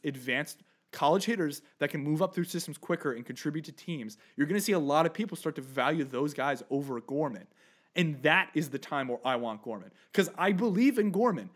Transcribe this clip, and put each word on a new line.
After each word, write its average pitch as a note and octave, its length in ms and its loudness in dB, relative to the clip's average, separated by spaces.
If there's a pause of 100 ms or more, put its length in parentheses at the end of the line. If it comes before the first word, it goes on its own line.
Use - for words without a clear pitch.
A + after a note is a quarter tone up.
advanced C3 580 -4 (300)
college E3+ 320 4
hitters F3 380 -2 (160)
that C#3+ 100 0
can D3 140 -4
move D#3 180 0
up F#3 140 0
through F3 100 0
systems E3 320 -6
quicker D3+ 360 -2
and A#2 120 -8
contribute D3+ 400 -6
to D3 80 -14
teams, B2 460 -8 (180)
you're C#3+ 100 2
gonna G3 140 0
see G#3 120 0
a F#3 60 4
lot D3+ 280 4
of E3 80 0
people G#3 240 -4
start D#3 180 -4
to C3+ 60 -8
value C3+ 420 2
those C3+ 300 -2
guys C#3 360 0
over C3+ 300 -2
Gorman. C3+ 460 -4 (500)
And D#3 260 2
that E3 320 4
is C#3+ 160 0
the C3+ 80 -6
time C3+ 300 -4
where A#2+ 160 -4
I C3 120 2
want A2+ 260 -4
Gorman. G2+ 280 -10 (220)
'Cause F#3 240 4
I F#3+ 160 4
believe A3+ 460 4
in G#3 120 2
Gorman. F3+ 460 0